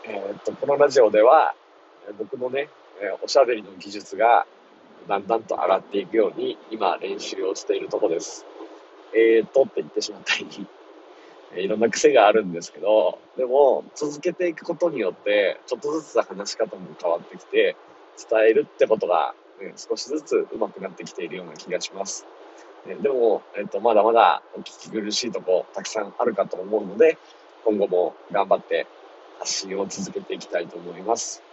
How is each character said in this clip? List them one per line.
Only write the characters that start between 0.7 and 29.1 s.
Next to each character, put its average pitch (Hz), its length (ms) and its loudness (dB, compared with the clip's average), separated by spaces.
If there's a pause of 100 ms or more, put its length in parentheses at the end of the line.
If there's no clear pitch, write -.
ラ 143 120 4
ジ 131 120 4
オ 107 100 6
で 107 100 6
は、 127 320 6 (540)
え 104 40 -14
ー、 - 40 -14
僕 104 220 -10
の 123 120 -6
ね、 139 200 -6 (320)
え 98 120 -6
ー、 - 100 -10
お - 40 -10
し 143 120 2
ゃ 131 60 6
べ 120 100 -2
り 107 80 -10
の 98 140 -18
技 101 140 -16
術 98 260 -12
が 113 280 6 (640)
だ 101 120 0
ん 98 80 -10
だ 113 100 0
ん 113 60 -4
と - 120 -4
上 - 120 -2
が 95 100 2
っ 98 60 -2
て - 160 -6
い 92 60 -6
く 101 120 -2
よ 98 180 2
う 107 40 -10
に、 123 180 -6 (140)
今 98 260 -2
練 98 220 -8
習 - 260 -8
を 98 100 -2
し - 100 -14
て 98 120 0
い - 20 -4
る 98 100 -10
と - 100 -4
こ - 100 0
で 82 100 -2
す。 - 260 -14 (680)
「え 113 300 6
ー 104 40 -8
っ - 20 -20
と」 135 140 4
っ - 20 4
て - 120 -16
言 78 80 -6
っ - 20 -20
て - 140 -6
し 104 100 -8
ま 98 80 -16
っ - 60 -20
た - 120 -2
り、 - 300 -14 (840)
え 87 80 -6
ー、 - 0 -
い 98 60 -2
ろ 107 100 -2
ん - 20 -6
な 117 100 2
癖 - 220 4
が 110 160 8
あ 104 40 8
る 110 120 4
ん 90 80 -6
で 85 100 -8
す - 120 -16
け - 60 -20
ど、 104 400 2 (180)
で 127 80 -2
も、 127 380 4 (120)
続 147 240 -6
け 175 140 -4
て 180 140 -2
い 165 60 -4
く - 120 -16
こ 170 100 -6
と 170 140 0
に 135 100 -6
よ 92 120 -2
っ - 20 -16
て、 101 520 0
ち 123 100 -6
ょ - 20 -18
っ 101 40 -18
と 147 100 -4
ず 156 120 -6
つ - 180 -2
話 101 300 -10
し - 60 -12
方 104 180 -4
も 95 60 -16 (200)
変 87 80 -2
わ 85 80 0
っ 87 40 -8
て - 160 -20
き - 80 -20
て、 101 300 0 (540)
伝 110 120 2
え 110 120 6
る 104 80 4
っ - 160 -10
て 135 100 4
こ 104 100 2
と 82 100 -4
が、 80 260 0 (280)
ね、 90 160 -14
少 - 180 -8
し - 120 -12
ず 151 140 -6
つ 104 320 -2
上 104 140 -4
手 95 120 -18
く - 20 -12
な 92 80 -10
っ - 20 -12
て 87 140 -18
き - 80 -18
て 92 100 -10
い 82 60 -10
る 92 80 -12
よ 90 60 -12
う 85 40 -14
な 78 60 -16
気 - 180 -14
が 90 100 -4
し - 120 -10
ま 98 120 -8
す。 - 200 -12 (600)
ね、 90 100 -12
で - 140 -2
も、 117 320 2 (140)
え 101 60 -8
ー 104 60 -8
っ - 20 -12
と、 98 100 -6
ま 113 140 4
だ 104 100 6
ま 113 100 4
だ 101 280 6 (140)
お 104 40 -12
聞 - 200 -18
き - 120 -20
苦 107 200 -6
し 113 160 -4
い 104 40 -6
と 92 100 -8
こ 92 320 0
た 98 80 -8
く 98 60 -12
さ 107 160 -4
ん 98 140 -12
あ 120 80 -2
る 113 100 -2
か 95 100 0
と - 120 -8
思 101 220 -2
う 101 60 -4
の 98 120 -10
で、 160 200 6 (480)
今 107 120 2
後 101 100 0
も 90 280 0 (160)
頑 98 160 0
張 95 100 4
っ 90 40 -10
て - 260 -4 (520)